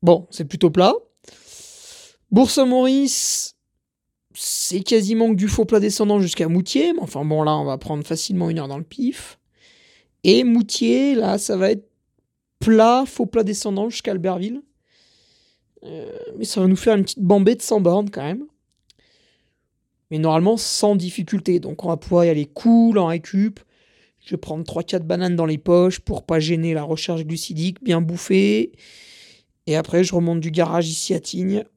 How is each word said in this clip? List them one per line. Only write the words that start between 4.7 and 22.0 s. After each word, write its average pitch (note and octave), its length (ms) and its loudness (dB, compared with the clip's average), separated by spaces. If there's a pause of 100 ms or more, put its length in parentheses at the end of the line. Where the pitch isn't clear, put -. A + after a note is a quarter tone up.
quasiment A3+ 500 2
que A3 40 4
du G3 140 0
faux G#3+ 160 0
plat G#3+ 160 2
descendant G#3 400 2
jusqu'à F3 280 -2
Moutier, C4 460 0
mais E4+ 80 -4
enfin D3 220 -8
bon, D3+ 180 0
là, D3+ 140 2
on D3 80 -2
va C3+ 120 -4
prendre D3 280 -8
facilement E3+ 460 -4
une D#3+ 80 -4
heure C#3 100 -8
dans C#3 100 -10
le D#3+ 60 -10
pif. - 540 -8 (840)
Et A3+ 220 4
Moutier, A#3+ 680 2
là, G3+ 220 0
ça G#3 200 -4
va F#3+ 160 2
être G#3 140 -6 (760)
plat, A3+ 420 6
faux A#3+ 200 -4
plat A3+ 180 0
descendant G3+ 460 -4
jusqu'à - 220 -6
Albertville. F#3+ 500 -4 (1200)
Euh, D#3 260 -14 (280)
mais A3 60 -6
ça G#3+ 160 -4
va F#3 60 4
nous F#3+ 100 4
faire A3+ 180 2
une G3 100 2
petite - 160 -10
bambée G3+ 340 4
de - 80 -12
cent G#3+ 180 0
bornes G3 300 2
quand - 120 -10
même. G3+ 240 -8 (1600)
Mais D#3 80 -6
normalement D#3+ 380 2
sans G#3 400 0
difficulté. F3+ 640 -2
Donc - 240 -12
on F3 40 -4
va E3+ 80 -2
pouvoir F3 280 2